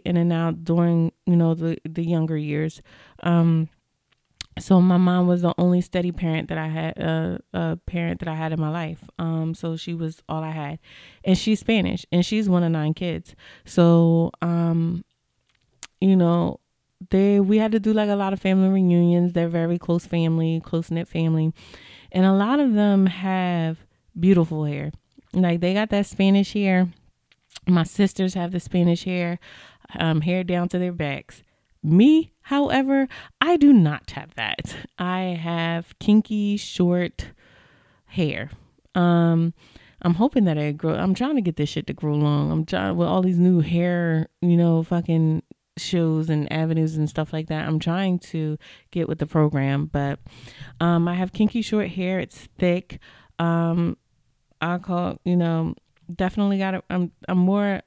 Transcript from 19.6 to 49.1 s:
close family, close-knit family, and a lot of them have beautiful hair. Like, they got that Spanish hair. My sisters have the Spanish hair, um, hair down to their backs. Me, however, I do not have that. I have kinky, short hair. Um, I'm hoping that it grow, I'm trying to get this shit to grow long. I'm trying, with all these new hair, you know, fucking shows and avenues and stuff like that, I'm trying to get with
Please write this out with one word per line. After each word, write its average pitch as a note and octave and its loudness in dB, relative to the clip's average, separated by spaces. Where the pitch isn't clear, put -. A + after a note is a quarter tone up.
close E3+ -2
family, E3 -2
close-knit E3 -6
family, D#3+ 0
and F#3 2
a F#3+ 4
lot A3 2
of C4+ 2
them G3+ 4
have F3+ -2
beautiful E3 2
hair. D3 -6
Like, F3 0
they F3+ 0
got G#3+ -2
that G3+ 0
Spanish G3 2
hair. F#3 2
My F3 4
sisters F#3 -2
have F3 -6
the F3+ -4
Spanish F3 0
hair, F3 -4
um, D#3+ 0
hair F3+ -2
down F3 -2
to F#3 -4
their F3+ -4
backs. D3 -10
Me, B3+ 6
however, C4+ 0
I E4+ 4
do C#4+ 8
not D#3+ 4
have - -14
that. - -6
I F3+ -4
have E3+ -4
kinky, G#3 2
short F3+ -2
hair. D3 -4
Um, E3+ 2
I'm E3+ 2
hoping A3+ 2
that D#3+ 0
it D3 -4
grow, D#3+ -2
I'm F#3 0
trying C#4 -2
to B3+ 0
get F3 -2
this D3 -2
shit - -8
to C#3+ -8
grow D3+ -4
long. D3 2
I'm D#3+ -2
trying, F#3 -2
with E3+ 0
all F#3 0
these F3+ 2
new F3+ 4
hair, E3+ -2
you F3 4
know, E3+ 4
fucking D#3+ 0
shows D#3+ -2
and D3+ -2
avenues D#3+ 0
and D3+ 0
stuff - -6
like D#3+ -8
that, D#3 -6
I'm D#3 -2
trying F3+ -2
to D#3 -6
get E3 -4
with D#3 -6